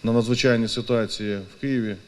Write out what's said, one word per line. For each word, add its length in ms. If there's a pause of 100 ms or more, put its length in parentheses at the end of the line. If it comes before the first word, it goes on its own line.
на 100
надзвичайні 540
ситуації 680
в 260
Києві 340 (120)